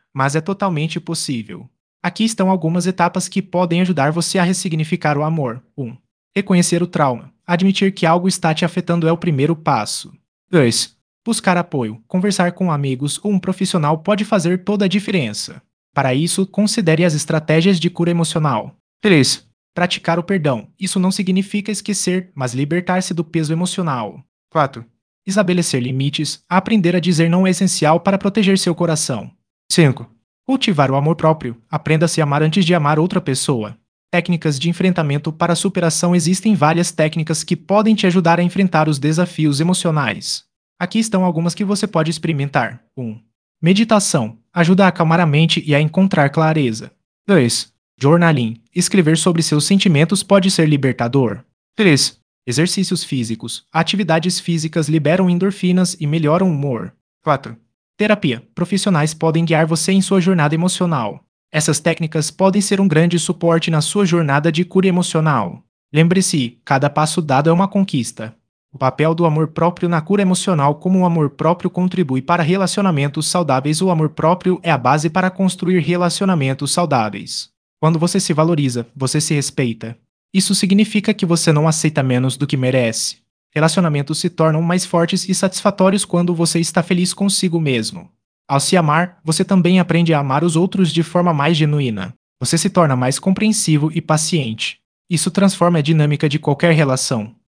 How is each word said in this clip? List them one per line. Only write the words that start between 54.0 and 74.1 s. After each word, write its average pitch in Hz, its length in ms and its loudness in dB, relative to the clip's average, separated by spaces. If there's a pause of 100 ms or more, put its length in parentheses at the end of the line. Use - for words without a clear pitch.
físicas 160 480 -2
liberam 160 400 2
endorfinas 180 720 0
e 151 40 -2
melhoram 165 440 2
o - 20 2
humor. 139 420 -4 (300)
Quatro, 131 320 -2 (400)
terapia. 208 580 0
Profissionais 170 600 0
podem 165 320 0
guiar 160 200 2
você 165 280 0
em 196 80 4
sua 190 180 2
jornada 165 340 2
emocional. 160 680 -2 (260)
Essas 156 300 -2
técnicas 160 500 -2
podem 196 320 2
ser 196 200 -2
um 196 80 4
grande 170 280 4
suporte 165 540 0
na 156 80 2
sua 202 260 0
jornada 156 460 2
de 170 140 -2
cura 190 220 2
emocional. 156 760 0 (300)
Lembre-se, 165 720 2
cada 135 240 0
passo 156 320 0
dado 143 280 2
é 165 40 4
uma 190 160 2
conquista. 131 640 -4 (380)
O 135 40 -20
papel 143 360 0
do 170 120 0
amor 156 240 0
próprio 170 400 -2
na 170 100 0
cura 196 220 0
emocional. 175 540 0
Como 185 260 0
o 180 40 2
amor 160 260 0
próprio 175 380 -2
contribui 180 520 -2
para 175 200 0
relacionamentos 165 880 0
saudáveis. 151 540 0
O 190 80 2
amor 156 220 0